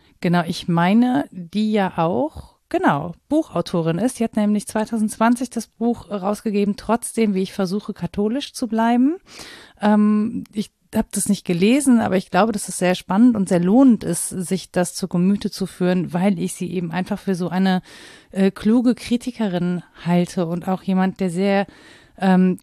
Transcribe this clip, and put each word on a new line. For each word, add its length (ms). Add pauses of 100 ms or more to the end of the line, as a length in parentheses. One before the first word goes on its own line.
(200)
genau, 260
ich 220
meine, 640
die 420
ja 260
auch, 580 (120)
genau, 440 (160)
Buchautorin 720
ist. 180
Sie 80
hat 120
nämlich 300
zweitausendzwanzig 840
das 160
Buch 440
rausgegeben, 680
Trotzdem, 580
wie 80
ich 120
versuche, 400
katholisch 580
zu 160
bleiben. 480 (640)
Ähm, 720
ich 180 (240)
hab 160
das 180
nicht 160
gelesen, 560
aber 160
ich 140
glaube, 220
dass 160
es 100
sehr 160
spannend 420
und 120
sehr 100
lohnend 460
ist, 240
sich 420
das 240
zu 140
Gemüte 420
zu 160
führen, 460
weil 260
ich 160
sie 160
eben 220
einfach 260
für 160
so 140
eine, 340 (480)
äh, 220
kluge 420
Kritikerin 880 (240)
halte 400
und 220
auch 140
jemand, 360
der 120
sehr, 360 (500)
ähm, 460